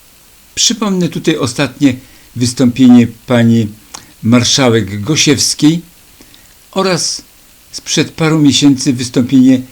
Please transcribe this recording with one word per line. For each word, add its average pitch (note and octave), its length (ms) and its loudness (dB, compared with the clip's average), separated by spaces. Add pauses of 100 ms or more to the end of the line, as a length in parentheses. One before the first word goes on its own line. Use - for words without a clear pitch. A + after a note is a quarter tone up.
(560)
Przypomnę F#3+ 540 -2
tutaj E3 280 -4
ostatnie C3+ 580 -2 (400)
wystąpienie B2 720 4 (200)
pani A#2 400 2 (560)
marszałek A2+ 760 0
Gosiewskiej D3 800 0 (880)
oraz F#3+ 500 -4 (500)
sprzed - 400 -6
paru D#3+ 280 -2
miesięcy C#3 540 2
wystąpienie B2+ 680 0 (100)